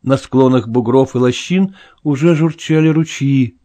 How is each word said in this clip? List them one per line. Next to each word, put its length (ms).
На 140
склонах 520
бугров 460
и 40
лощин 580
уже 320
журчали 540
ручьи. 760